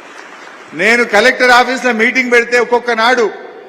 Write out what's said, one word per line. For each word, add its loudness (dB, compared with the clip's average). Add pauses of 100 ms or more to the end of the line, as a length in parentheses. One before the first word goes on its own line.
(720)
నేను 0
కలెక్టర్ 0
ఆఫీస్లో 2
మీటింగ్ 0
పెడితే 2
ఒక్కొక్క -2
నాడు, 0 (380)